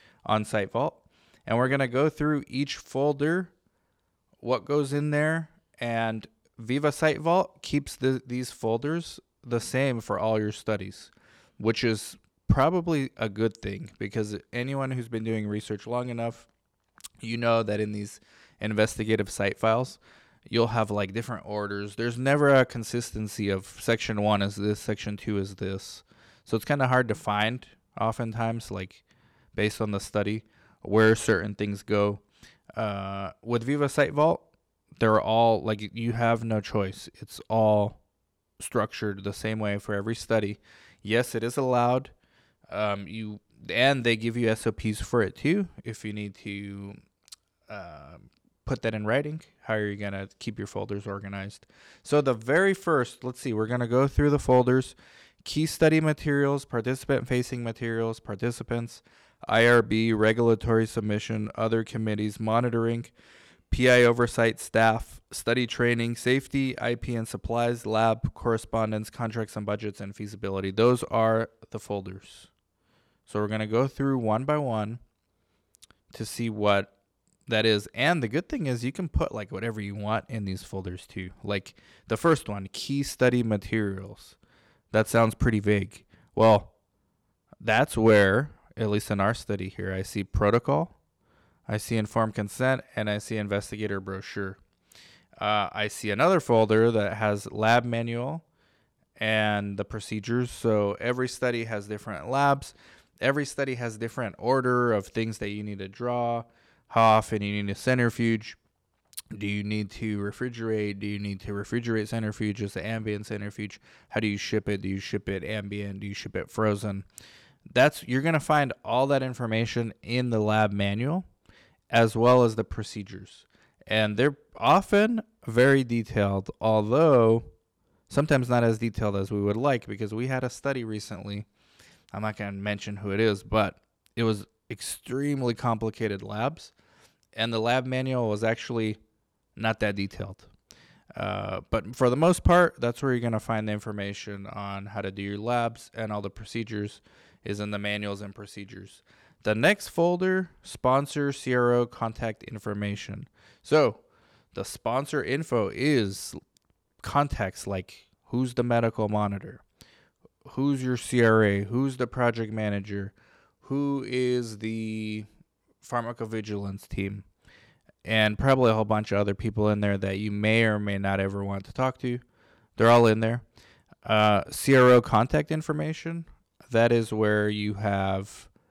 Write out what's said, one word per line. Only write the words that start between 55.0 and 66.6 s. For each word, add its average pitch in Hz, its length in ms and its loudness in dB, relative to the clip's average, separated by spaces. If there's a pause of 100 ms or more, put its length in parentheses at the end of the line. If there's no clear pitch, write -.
Key 156 240 -2
study 160 340 4
materials, 143 640 0
participant-facing 123 1000 -2
materials, 113 560 -4
participants, 120 840 -6 (460)
I 113 180 6
R 120 160 8
B, 113 300 2
regulatory 113 720 4
submission, 107 720 -4
other 113 260 0
committees, 107 560 -4
monitoring, 117 680 0 (640)
P 127 180 6
I 123 140 10
oversight, 120 560 2
staff, 113 600 0 (120)
study 120 340 0
training, 117 480 0
safety, 135 680 0